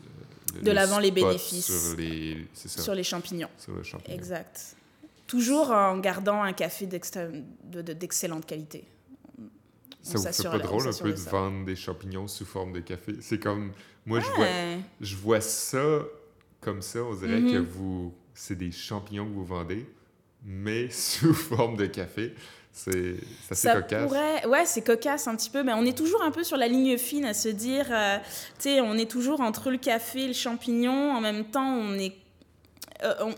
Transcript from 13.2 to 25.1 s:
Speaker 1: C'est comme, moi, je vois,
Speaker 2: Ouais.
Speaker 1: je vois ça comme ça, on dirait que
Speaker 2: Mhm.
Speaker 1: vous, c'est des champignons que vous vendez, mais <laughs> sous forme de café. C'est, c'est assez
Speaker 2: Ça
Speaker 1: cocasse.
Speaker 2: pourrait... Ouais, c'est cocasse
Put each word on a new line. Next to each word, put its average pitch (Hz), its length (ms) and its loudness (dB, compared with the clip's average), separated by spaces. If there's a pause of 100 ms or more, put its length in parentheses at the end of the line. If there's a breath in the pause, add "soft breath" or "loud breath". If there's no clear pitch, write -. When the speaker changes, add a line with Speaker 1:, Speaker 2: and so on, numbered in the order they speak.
Speaker 1:
C'est - 180 -2
comme, 101 340 -2 (340 loud breath)
moi, 113 140 2
je - 100 0
vois, 349 160 4
Speaker 2:
Ouais. 175 320 -2 (220)
Speaker 1:
je 98 160 -8
vois 104 260 4
ça 147 580 0 (600)
comme 101 220 -4
ça, 117 200 -6
on 117 120 -4
dirait 92 260 0
que 240 180 4
Speaker 2:
Mhm. 87 60 2
Speaker 1:
vous, 90 500 -4 (200)
c'est - 220 -8
des 87 160 -4
champignons 101 540 -6
que 107 60 -8
vous 98 120 -6
vendez, 90 420 -4 (580 soft breath)
mais 107 440 -4
<laughs> - 20 -10
sous - 440 4
forme 117 420 2
de 101 100 4
café. 107 480 -4 (380 loud breath)
C'est, 90 440 -2 (260)
c'est - 100 -8
assez - 160 2
Speaker 2:
Ça 208 140 6
Speaker 1:
cocasse. 220 240 0
Speaker 2:
pourrait... 294 400 0
Ouais, 277 180 6
c'est 233 180 0
cocasse 269 440 2